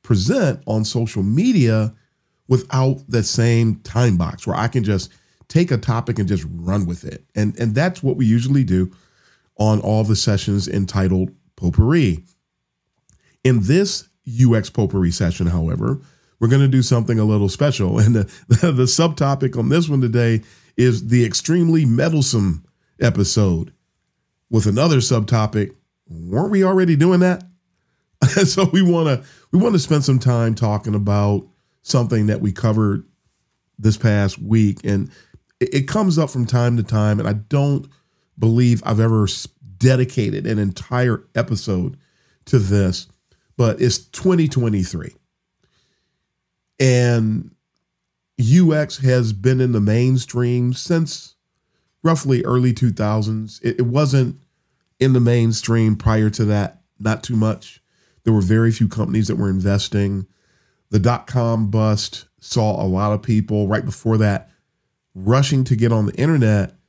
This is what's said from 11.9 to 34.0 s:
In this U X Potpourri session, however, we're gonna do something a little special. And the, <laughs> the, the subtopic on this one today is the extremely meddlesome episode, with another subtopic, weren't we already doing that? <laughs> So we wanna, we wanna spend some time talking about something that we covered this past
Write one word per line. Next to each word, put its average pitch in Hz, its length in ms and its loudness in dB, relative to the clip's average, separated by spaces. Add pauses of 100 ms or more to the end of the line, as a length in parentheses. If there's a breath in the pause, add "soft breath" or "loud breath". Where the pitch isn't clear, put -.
In 120 200 4
this 185 440 0 (160)
U 117 320 4
X 101 140 -2
Potpourri 95 400 0
session, 85 380 -2
however, 87 520 -2 (400 soft breath)
we're 113 80 2
gonna 139 200 4
do 131 140 2
something 117 360 0
a 107 60 2
little 104 260 2
special. 110 480 -2
And 110 180 4
the, 104 160 -2 (160 loud breath)
<laughs> - 0 -
the, 147 240 2
the 127 120 0
subtopic 139 720 -2
on 113 100 -2
this 156 220 0
one 139 100 0
today 117 400 0 (380 loud breath)
is 110 300 2
the 120 140 4
extremely 160 640 0
meddlesome 120 800 0 (340)
episode, 92 760 0 (760)
with 107 180 2
another 135 320 2
subtopic, 107 760 0 (380)
weren't 92 380 -4
we 196 140 2
already 185 320 2
doing 175 240 4
that? 180 240 2 (760)
<laughs> 123 60 4 (180)
So 190 200 0
we 190 180 2
wanna, 165 400 2 (300 loud breath)
we 175 80 4
wanna 214 180 2
spend 147 260 0
some 131 140 2
time 117 380 0
talking 107 400 -2
about 101 500 0 (360)
something 113 440 0
that 107 140 -2
we 104 100 -2
covered 107 560 -2 (720)
this 107 180 0
past 104 400 0